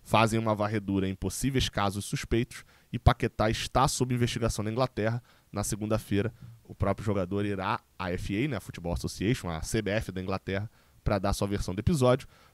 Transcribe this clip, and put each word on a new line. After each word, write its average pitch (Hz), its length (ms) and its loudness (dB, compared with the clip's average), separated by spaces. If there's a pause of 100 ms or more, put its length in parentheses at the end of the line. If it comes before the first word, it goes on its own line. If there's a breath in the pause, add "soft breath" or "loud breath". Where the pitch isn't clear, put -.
fazem 110 360 4
uma 113 140 2
varredura 101 540 0
em 95 80 -2
possíveis 123 540 0
casos 101 360 -2
suspeitos - 580 -2 (280 soft breath)
e 123 80 -4
Paquetá 113 500 2
está 123 380 2
sob 127 260 0
investigação 117 500 0
na 104 80 -2
Inglaterra. 117 520 0 (280 soft breath)
Na 101 120 -2
segunda-feira, 104 680 0 (320 loud breath)
o - 120 -16
próprio 98 300 0
jogador 101 400 0
irá 101 340 -2 (180)
à 90 140 -4
F 98 340 -2
A, - 20 -2
né, 131 100 -4
a - 20 -4
Football 85 340 -8
Association, 92 560 0
a 82 140 -6
C - 180 -2
B 101 80 -2
F 107 220 -2
da 92 100 -6
Inglaterra, 95 480 -4 (340 soft breath)
pra 107 140 2
dar 98 160 2
sua 101 140 0
versão 98 260 -2
do 95 60 -4
episódio. 127 480 4 (260 soft breath)